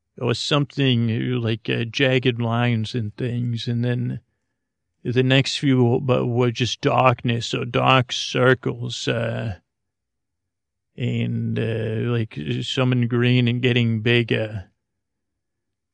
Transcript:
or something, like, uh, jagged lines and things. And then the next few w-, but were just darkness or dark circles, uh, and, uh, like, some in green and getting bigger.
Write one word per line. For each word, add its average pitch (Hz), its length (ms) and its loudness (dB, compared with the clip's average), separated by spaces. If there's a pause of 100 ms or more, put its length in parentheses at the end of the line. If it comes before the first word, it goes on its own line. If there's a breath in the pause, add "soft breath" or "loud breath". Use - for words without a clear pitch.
(180)
or 120 160 -2
something, 127 1040 0
like, 117 300 -4
uh, 120 140 -2
jagged 127 580 0
lines 117 520 0
and 107 220 -6
things. 120 500 -4
And 117 160 -2
then 123 380 -4 (840)
the 127 200 0
next 131 340 2
few 135 220 2
w-, 120 200 4
but 131 280 0
were 123 240 2
just 117 320 -4
darkness 123 720 0
or 123 100 -4
dark 127 480 2
circles, 123 960 0
uh, 117 460 -4 (1400)
and, 117 640 -2
uh, 113 540 -4
like, 113 260 -4 (220)
some 127 320 0
in 120 160 2
green 123 400 4
and 120 140 -2
getting 117 400 2
bigger. 110 640 0 (1300)